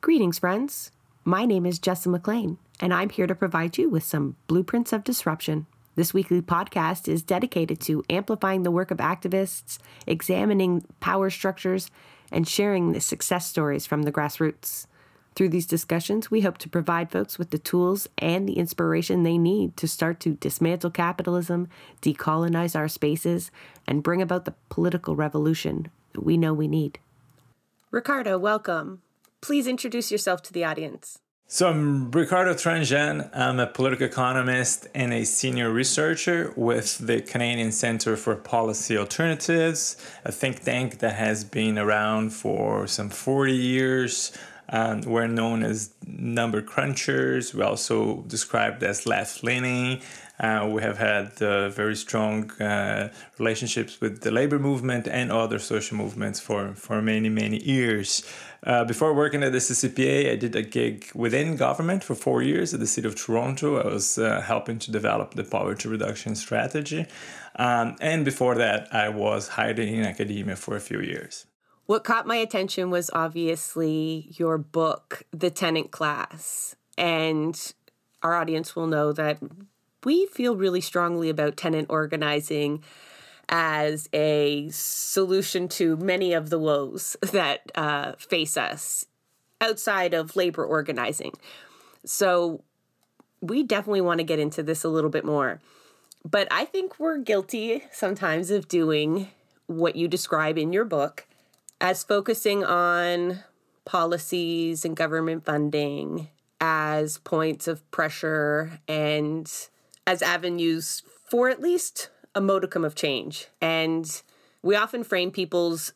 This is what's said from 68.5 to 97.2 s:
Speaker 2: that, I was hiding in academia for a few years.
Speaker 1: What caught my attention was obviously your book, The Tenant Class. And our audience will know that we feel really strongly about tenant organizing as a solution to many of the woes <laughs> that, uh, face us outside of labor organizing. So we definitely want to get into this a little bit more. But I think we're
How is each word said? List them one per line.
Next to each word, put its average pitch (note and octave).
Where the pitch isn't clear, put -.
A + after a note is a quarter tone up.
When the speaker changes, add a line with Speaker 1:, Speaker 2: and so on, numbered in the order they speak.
Speaker 2:
that, G#2+
I G#2+
was G#2+
hiding A2
in A2
academia G2+
for -
a G2
few -
years. -
Speaker 1:
What A3
caught A3+
my A3+
attention G3
was F3
obviously D#3+
your D#3+
book, -
The E3+
Tenant E3
Class. -
And D#3+
our E3
audience D#3+
will E3
know D3+
that D3+
we E4+
feel B3
really F#3
strongly E3+
about D3+
tenant D#3
organizing D3+
as D#3
a D3+
solution F#3
to E3
many F#3
of D#3+
the E3
woes D3
<laughs> F#3+
that, E3
uh, D3
face D#3+
us -
outside G#3
of D#3+
labor E3+
organizing. D3
So F3
we A3+
definitely G#3
want F3
to E3
get D#3+
into D3+
this D#3
a E3
little D#3
bit D3+
more. C3+
But G3
I G#3
think F#4
we're D#4